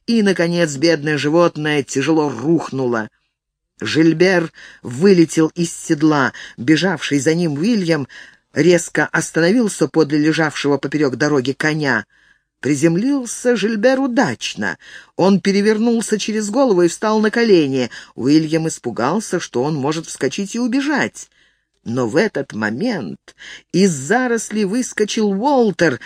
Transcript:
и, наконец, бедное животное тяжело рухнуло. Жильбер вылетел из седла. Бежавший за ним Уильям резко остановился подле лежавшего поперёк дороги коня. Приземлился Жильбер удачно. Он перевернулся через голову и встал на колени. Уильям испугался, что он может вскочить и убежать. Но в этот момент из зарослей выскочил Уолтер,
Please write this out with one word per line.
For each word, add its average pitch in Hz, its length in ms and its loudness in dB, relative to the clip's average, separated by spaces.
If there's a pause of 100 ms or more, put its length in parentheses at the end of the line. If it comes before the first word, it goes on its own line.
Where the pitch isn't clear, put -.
и, 233 160 2
наконец, 170 540 0
бедное 151 420 0
животное 151 640 0
тяжело 147 480 0
рухнуло. 123 800 -2 (760)
Жильбер 165 680 2 (300)
вылетел 160 760 2
из 170 200 -4
седла. 151 580 0 (240)
Бежавший 151 640 0
за 156 140 2
ним 170 200 0
Уильям 165 540 0 (460)
резко 165 580 2
остановился 170 760 0
подле 151 320 0
лежавшего 151 580 0
поперёк 143 400 -2
дороги 139 360 0
коня. 147 520 -2 (540)
Приземлился 214 960 0
Жильбер 226 420 0
удачно. 165 800 -2 (400)
Он 190 240 4
перевернулся 214 760 0
через 214 320 -4
голову 214 340 2
и 170 40 6
встал 214 320 -2
на 214 100 2
колени. 156 600 2 (260)
Уильям 160 540 2
испугался, 147 720 -4
что 123 240 -4
он 156 120 -2
может 156 300 -4
вскочить 196 500 -6
и 233 40 -4
убежать. 254 720 -4 (540)
Но 120 240 -2
в 107 80 -4
этот 165 380 -2
момент 113 800 -6 (380)
из 190 180 4
зарослей 214 720 -2
выскочил 214 680 -2
Уолтер, 202 760 0